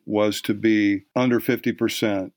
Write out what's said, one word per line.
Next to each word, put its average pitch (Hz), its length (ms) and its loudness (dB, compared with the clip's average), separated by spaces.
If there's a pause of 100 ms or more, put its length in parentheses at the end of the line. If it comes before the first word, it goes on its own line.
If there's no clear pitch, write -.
was 107 380 0
to 113 100 -2
be 104 500 2 (100)
under 127 280 2
fifty 120 320 -2
percent. 104 640 -2